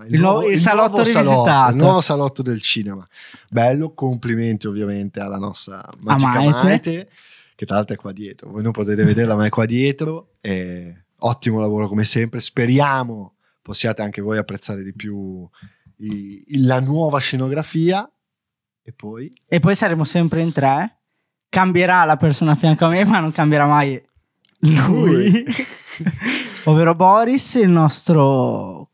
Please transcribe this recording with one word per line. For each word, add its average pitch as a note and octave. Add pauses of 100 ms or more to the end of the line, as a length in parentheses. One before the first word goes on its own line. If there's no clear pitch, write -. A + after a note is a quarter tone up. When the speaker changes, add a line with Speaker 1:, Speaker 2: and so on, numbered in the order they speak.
Speaker 1:
il A#2
Speaker 2:
Il D#3+
nuovo, F#3+
Speaker 1:
nuovo, A3
Speaker 2:
il G3
Speaker 1:
il F3
Speaker 2:
salotto G#3
Speaker 1:
nuovo A#3
salotto, A3+
Speaker 2:
rivisitato. C3
Speaker 1:
il A#2+
nuovo F3+
salotto C#3+
del A#2+
cinema. G2+ (400)
Bello, C3+
complimenti A#2
ovviamente G2+
alla G2+
nostra G2 (200)
magica C3+
Speaker 2:
A B2+
Maite. C#3
Speaker 1:
Maite, F#3 (460)
che -
tra G2
l'altro G#2
è G2
qua G2+
dietro. G2
Voi G#2+
non A2+
potete G#2
vederla, G#2+
ma G#2+
è -
qua A2+
dietro. C#3
E F#2 (140)
ottimo A#2
lavoro G#2+
come G#2+
sempre. A2+
Speriamo B2 (280)
possiate A2
anche G#2
voi G#2+
apprezzare G2+
di F#2+
più F#2+ (500)
i-, G2+
il, C3+
la B2+
nuova C#3+
scenografia. D#3+ (800)
E A2+
poi? A2+ (140)
Speaker 2:
E E3+
poi F#3+
saremo E3+
sempre E3
in E3+
tre. C#3+ (520)
Cambierà F3+
la D#3
persona D#3
a D3+
fianco D#3+
a -
me, F3+
ma G3+
non D#3+
Speaker 1:
Esatto. D#3
Speaker 2:
cambierà D3+
mai C#3+ (560)
lui. E3
Speaker 1:
Lui. A#3 (580)
Speaker 2:
<laughs> B3
Ovvero E3
Boris, A3
il A3
nostro C3+